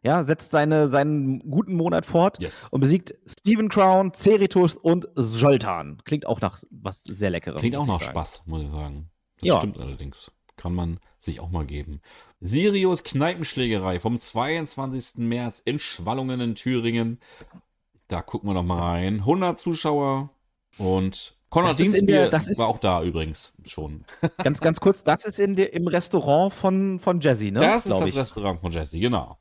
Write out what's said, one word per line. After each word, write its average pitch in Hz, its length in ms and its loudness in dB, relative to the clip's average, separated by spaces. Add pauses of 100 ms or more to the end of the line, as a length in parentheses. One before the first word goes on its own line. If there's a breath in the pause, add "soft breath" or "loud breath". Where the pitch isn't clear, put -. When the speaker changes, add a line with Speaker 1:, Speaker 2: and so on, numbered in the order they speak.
Speaker 1:
ja, 156 200 2
setzt 156 280 -2
seine, 151 380 4
seinen 139 500 2 (100)
guten 180 260 0
Monat 165 300 0
fort 175 340 2
Speaker 2:
Yes. - 320 -8
Speaker 1:
und 135 100 2
besiegt 151 340 2 (100)
Steven 214 440 0
Crown, 190 440 4
Ceritus 196 640 4
und 170 320 2 (100)
Zoltan. 113 880 2
Klingt 151 220 -4
auch 113 140 -2
nach - 180 -4 (100)
was 98 340 -12
sehr 98 280 -4
Leckerem, 85 280 -6
Speaker 2:
Klingt 120 180 -2
auch 143 80 -2
Speaker 1:
muss 104 100 0
ich 85 60 -2
Speaker 2:
nach 78 60 -8
Speaker 1:
sagen. 65 120 -8
Speaker 2:
Spaß, - 260 -10
muss 80 180 -6
ich 71 60 -8
sagen. 76 400 -10 (300)
Das - 80 -4
Speaker 1:
Ja. 151 100 4
Speaker 2:
stimmt 98 220 -2
allerdings. - 520 -14 (240)
Kann 87 200 -6
man 85 240 -4 (180)
sich - 220 -10
auch 82 100 -12
mal 82 160 -4
geben. 71 340 -10 (420 soft breath)
Sirius 185 600 2
Kneipenschlägerei 127 960 -2
vom 113 200 -2
zweiundzwanzigsten 131 1080 -6
März 120 380 -4
in 143 140 -2
Schwallungen 127 600 -6
in 117 140 -2
Thüringen. 117 640 -2 (880 loud breath)
Da 87 120 -4
gucken - 280 -8
wir 98 40 0
noch 90 100 0
mal 87 180 -2
rein. 92 440 -2
Hundert 175 340 0
Zuschauer 143 720 -2 (480)
und 95 560 -2 (160)
Konrad 165 240 2
Speaker 1:
Das 139 80 -2
ist 196 140 4
in 196 120 4
der, 196 160 6
Speaker 2:
Dienstbier 170 60 4
Speaker 1:
das 156 200 0
ist 202 100 -2
Speaker 2:
war 113 80 4
auch 113 120 -2
da 90 240 0
übrigens 80 500 -6 (120)
schon. 76 380 -12 (180)
<laughs> 175 220 -4
Speaker 1:
Ganz, 143 160 0
ganz 160 220 0
kurz, - 220 2
das 254 220 0
ist 208 140 -6
in 202 160 2
der, 190 180 2
im 175 140 -2
Restaurant 165 640 2
von, 190 480 0
von 175 220 0
Jazzy, 110 300 2
ne? 107 100 0
Speaker 2:
Das 208 240 4
ist - 60 -4
Speaker 1:
Glaub 95 100 4
Speaker 2:
das 95 80 2
Speaker 1:
ich. 95 80 -4
Speaker 2:
Restaurant 101 420 -4
von 90 120 -4
Jazzy, 82 280 -6
genau. 107 420 -2